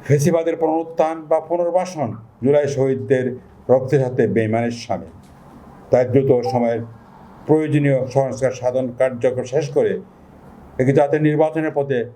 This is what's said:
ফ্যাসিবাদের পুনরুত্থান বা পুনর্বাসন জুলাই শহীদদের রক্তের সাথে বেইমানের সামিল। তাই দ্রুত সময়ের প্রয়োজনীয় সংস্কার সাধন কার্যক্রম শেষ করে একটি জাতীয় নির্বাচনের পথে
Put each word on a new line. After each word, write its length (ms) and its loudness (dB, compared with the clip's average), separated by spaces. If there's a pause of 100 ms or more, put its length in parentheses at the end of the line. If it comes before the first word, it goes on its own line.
ফ্যাসিবাদের 500 2
পুনরুত্থান 600 0 (140)
বা 100 4
পুনর্বাসন 680 -2 (360)
জুলাই 240 4
শহীদদের 560 0 (480)
রক্তের 320 2
সাথে 180 0 (120)
বেইমানের 400 0 (100)
সামিল। 280 -8 (800)
তাই 220 4
দ্রুত 180 2 (220)
সময়ের 280 0 (680)
প্রয়োজনীয় 520 2 (180)
সংস্কার 440 0
সাধন 260 -2 (120)
কার্যক্রম 560 0
শেষ 120 0 (100)
করে 160 2 (880)
একটি 180 4
জাতীয় 300 2
নির্বাচনের 500 0
পথে 200 -2 (180)